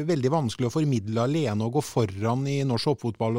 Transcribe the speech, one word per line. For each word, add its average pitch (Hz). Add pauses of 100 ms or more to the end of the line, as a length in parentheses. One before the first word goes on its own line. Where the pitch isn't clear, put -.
veldig 135
vanskelig 131
å 117
formidle 117
alene 117
og 120
gå 113
foran 113
i 139 (100)
norsk 120
toppfotball 113